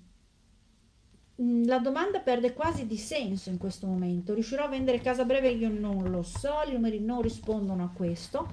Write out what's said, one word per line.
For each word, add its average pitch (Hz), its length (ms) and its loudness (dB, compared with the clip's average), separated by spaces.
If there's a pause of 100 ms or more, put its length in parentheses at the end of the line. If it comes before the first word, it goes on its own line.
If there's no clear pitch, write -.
(1400)
mm, 240 260 4
la 254 120 4
domanda 320 420 0
perde 247 320 2
quasi 302 340 -2
di 214 100 -4
senso 208 540 -4
in 180 80 -2
questo 190 280 -6
momento. 180 480 0
"Riuscirò 226 300 0
a 294 40 -2
vendere 262 320 0
casa 254 220 0
a 240 40 2
breve?" 262 240 4
Io 226 180 0
non 202 420 0
lo 180 120 0
so, 285 440 -2
i 277 60 -4
numeri 226 280 0
non 233 220 0
rispondono 208 640 0
a 180 60 -2
questo, 180 640 -4